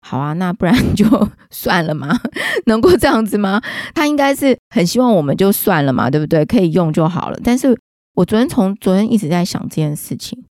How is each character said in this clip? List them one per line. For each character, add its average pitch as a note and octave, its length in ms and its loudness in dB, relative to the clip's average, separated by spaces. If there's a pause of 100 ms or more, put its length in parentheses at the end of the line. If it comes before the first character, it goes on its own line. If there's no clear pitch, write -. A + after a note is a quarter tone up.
好 - 160 -8
啊， D3 160 -4
那 F3+ 180 -4
不 G3 120 -4
然 F#3 100 4 (200)
就 G#3 100 2 (220)
<laughs> - 240 -14
算 - 340 -2
了 D#3 80 -4
嘛， D3+ 240 -2 (260)
<laughs> - 240 -4
能 A3 140 2
够 F4 160 6
这 C#4 120 2
样 A3+ 180 2
子 G3 100 -4
吗？ G#3 240 0 (320)
他 D4+ 140 0
应 D4 80 0
该 C#4 180 2
是 C#4 240 2 (140)
很 F3+ 160 2
希 A3+ 140 0
望 B3 120 4
我 F#3 80 4
们 C#3 160 0
就 G3 140 2
算 F3+ 340 0
了 C3+ 80 2
嘛， A#2+ 160 0
对 D3 120 2
不 D#3 60 -4
对？ D3+ 180 2
可 G3+ 160 0
以 F3 100 2
用 E3 220 0
就 G#3 160 2
好 F3 220 -6
了。 - 120 -10
但 A#3+ 160 2
是 B3+ 180 2 (380)
我 F3 100 2
昨 G#3+ 140 0
天， B3+ 100 2
从 G3 280 0
昨 F#3 180 0
天 G#3 160 2
一 A#3 80 -4
直 D3+ 100 -6
在 F3 160 0
想 - 180 -6
这 - 120 -10
件 D3 220 -4
事 - 200 -12
情 - 280 -14 (120)